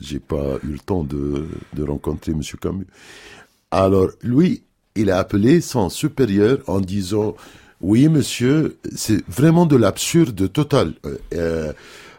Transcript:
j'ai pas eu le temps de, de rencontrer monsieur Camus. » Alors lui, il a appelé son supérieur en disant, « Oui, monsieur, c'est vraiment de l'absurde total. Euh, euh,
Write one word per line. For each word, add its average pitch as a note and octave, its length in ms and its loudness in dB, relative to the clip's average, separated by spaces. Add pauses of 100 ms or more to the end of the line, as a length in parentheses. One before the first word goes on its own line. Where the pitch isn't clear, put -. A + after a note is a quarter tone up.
j'ai C#2 200 -8
pas C#2 440 -4
eu C2+ 80 -6
le C#2 60 -10
temps F2+ 260 -4
de, C#2+ 420 -6 (280)
de D2 100 -6
rencontrer D2 500 -6
monsieur D2+ 220 -8
Camus. » F2+ 300 -8 (840)
Alors F#2+ 380 2 (140)
lui, C#3 420 2 (320)
il G#2 140 0
a F#2 80 2
appelé A2 420 2
son A2+ 280 -2
supérieur A#2 800 0
en G2 140 -2
disant, « G2 560 -4 (440)
Oui, A#2 280 4
monsieur, C#3+ 720 0 (180)
c'est G#2+ 320 0
vraiment D#3+ 380 4
de D3 100 4
l'absurde G#2+ 760 2
total. C3+ 420 0 (100)
Euh, C#2 140 -8 (160)
euh, D#2+ 380 -4 (460)